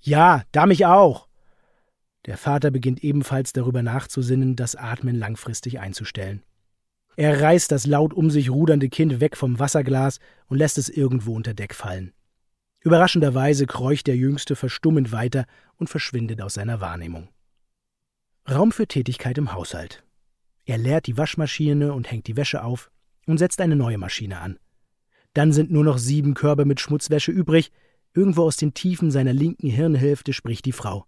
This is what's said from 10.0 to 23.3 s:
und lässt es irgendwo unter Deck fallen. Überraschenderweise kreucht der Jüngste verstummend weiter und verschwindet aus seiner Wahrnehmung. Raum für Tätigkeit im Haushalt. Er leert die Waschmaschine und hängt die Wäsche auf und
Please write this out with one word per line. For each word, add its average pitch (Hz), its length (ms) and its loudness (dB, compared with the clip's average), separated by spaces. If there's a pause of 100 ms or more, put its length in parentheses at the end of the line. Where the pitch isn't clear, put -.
und 131 100 -2
lässt 151 200 0
es 131 120 -4
irgendwo 123 440 -2
unter 110 200 -6
Deck 101 200 -10
fallen. 92 400 -10 (680)
Überraschenderweise 147 880 4
kreucht 135 400 -2
der 127 100 0
Jüngste 139 380 -2
verstummend 135 560 0
weiter 123 340 -4 (320)
und 165 120 -6
verschwindet 113 520 -6
aus 98 140 -10
seiner 107 260 -6
Wahrnehmung. 85 460 -10 (1200)
Raum 180 220 4
für - 160 -2
Tätigkeit 127 500 -4
im 123 160 -4
Haushalt. - 500 -12 (640)
Er 120 120 -4
leert 135 300 0
die 117 100 -4
Waschmaschine 147 760 0
und 123 160 -8
hängt 110 180 -8
die 110 100 -6
Wäsche - 260 -4
auf 120 260 -8 (380)
und 160 100 2